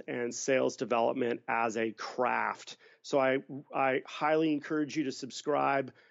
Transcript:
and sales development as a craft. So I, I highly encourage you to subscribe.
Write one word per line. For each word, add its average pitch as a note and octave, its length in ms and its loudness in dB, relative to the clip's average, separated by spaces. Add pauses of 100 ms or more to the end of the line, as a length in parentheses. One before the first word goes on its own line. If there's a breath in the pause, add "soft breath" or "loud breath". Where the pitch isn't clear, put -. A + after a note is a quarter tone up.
and A#2+ 280 -4
sales C3 420 2
development A#2+ 720 0
as A#2 300 0
a A2+ 140 0
craft. A2+ 840 -2 (260 soft breath)
So - 160 0
I, C3 200 4 (360)
I C3+ 320 2
highly D#3 460 2
encourage D3 440 -2
you D#3 80 0
to C3 80 -2
subscribe. C#3 800 0 (200 soft breath)